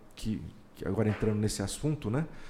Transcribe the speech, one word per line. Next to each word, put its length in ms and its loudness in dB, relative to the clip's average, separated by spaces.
que, 240 -2
que 120 -4
agora 220 4
entrando 280 2
nesse 240 2
assunto, 480 0
né? 140 2